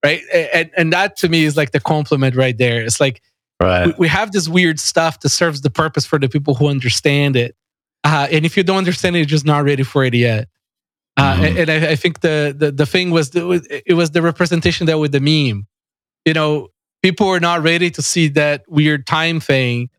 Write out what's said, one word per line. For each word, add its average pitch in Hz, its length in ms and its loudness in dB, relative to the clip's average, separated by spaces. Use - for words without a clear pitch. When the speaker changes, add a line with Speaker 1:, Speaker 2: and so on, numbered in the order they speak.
Speaker 1:
right? 151 200 0
A-, 165 240 0
and, 165 220 -2
and 165 160 0
that 196 240 -2
to 180 100 0
me 165 160 2
is, 151 140 0
like, 147 140 0
the 143 100 0
compliment 135 560 0
right 127 200 0
there. 117 240 0
It's 117 200 -2
like, 135 200 -2
Speaker 2:
Right. 90 260 2
Speaker 1:
we, - 100 0
we 175 100 2
have 190 240 -2
this 180 160 -2
weird 165 320 0
stuff 165 400 -2
that - 80 -2
serves 151 320 0
the 139 100 -2
purpose 156 360 -2
for 160 120 -2
the 139 120 0
people 143 260 -2
who 143 140 0
understand 139 680 0
it. 120 220 -2
Uh, 147 260 0
and 156 140 0
if 165 100 -2
you 196 80 2
don't 190 140 0
understand 180 400 -2
it, - 20 2
you're 156 60 2
just 147 200 0
not 147 200 2
ready 139 180 0
for 131 220 0
it 123 80 0
yet. 117 340 0
Uh, 139 160 2
Speaker 2:
Mm-hmm. 90 100 2
Speaker 1:
and, 170 140 0
and 165 120 0
I, 156 220 0
I 151 60 2
think - 240 -4
the, 151 360 0
the, 147 140 0
the 143 140 0
thing 180 260 -2
was, 160 240 0
it 175 80 0
was, 175 240 -2
it 147 280 -2
was 165 160 0
the 165 100 0
representation 170 680 0
that 160 120 2
with 147 120 -2
the 139 80 0
meme, 135 480 0
you 160 100 2
know, 151 360 -2
people 185 240 2
were 185 140 2
not 170 200 0
ready 170 300 0
to - 100 -10
see 165 280 0
that 147 400 0
weird 151 360 0
time 160 360 -2
thing. 123 580 -2